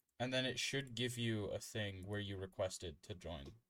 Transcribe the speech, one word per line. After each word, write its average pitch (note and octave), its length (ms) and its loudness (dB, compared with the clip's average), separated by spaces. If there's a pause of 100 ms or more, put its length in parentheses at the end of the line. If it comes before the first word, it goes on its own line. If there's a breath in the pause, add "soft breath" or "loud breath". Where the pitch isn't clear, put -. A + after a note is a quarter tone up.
(200)
And B2+ 140 2
then C3 120 4
it B2+ 140 0
should C3+ 360 0
give A#2+ 220 2
you A2+ 280 4 (100)
a G2 40 0
thing G2 460 -2
where G2+ 140 0
you G2+ 180 -2
requested F#2 580 -2 (120)
to G#2 60 -4
join. E2 380 -6 (180)